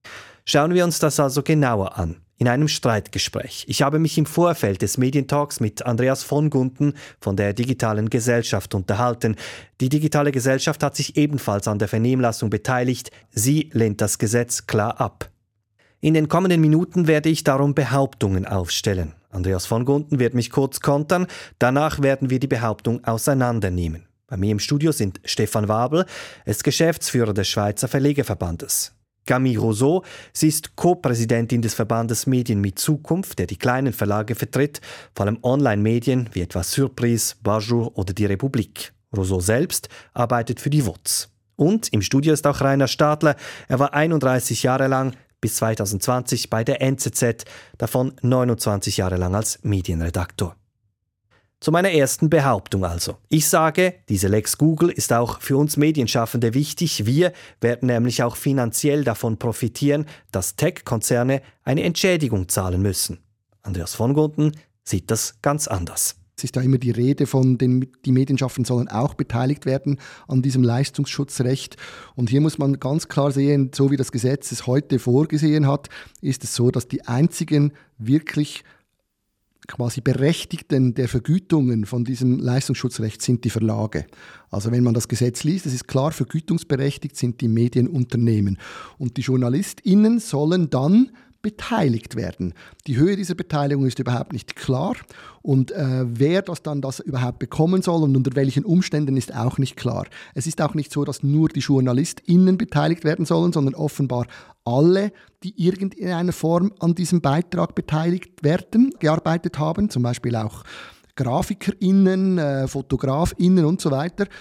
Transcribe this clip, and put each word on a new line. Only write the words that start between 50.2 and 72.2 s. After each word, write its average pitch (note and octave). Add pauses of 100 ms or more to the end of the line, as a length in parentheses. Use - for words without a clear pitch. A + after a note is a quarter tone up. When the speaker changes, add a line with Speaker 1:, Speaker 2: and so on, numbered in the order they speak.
Speaker 1:
Zu -
meiner F3+
ersten D3+
Behauptung B2+
also. F2 (120)
Ich D#3
sage, F3 (160)
diese G2
Lex G#2+
Google D#3+
ist -
auch A#2+
für C3+
uns D3
Medienschaffende B2
wichtig. D3+
Wir E3 (260)
werden A#2
nämlich A#2+
auch A#2+
finanziell C#3
davon A2+
profitieren, C#3+ (240)
dass -
Tech-Konzerne C3 (200)
eine D3
Entschädigung D#3
zahlen F#2
müssen. F#2+ (420)
Andreas F2+
von B2
Gunten D3+ (300)
sieht -
das -
ganz D3
anders. - (200)
Speaker 2:
Es -
ist -
ja C3
immer B2+
die A#2+
Rede B2+
von, C3
den, B2+ (140)
die C3+
Medienschaffenden C3
sollen A#2+
auch -
beteiligt C3
werden C3+ (280)
an C3
diesem B2+
Leistungsschutzrecht. C3 (380)
Und A#2+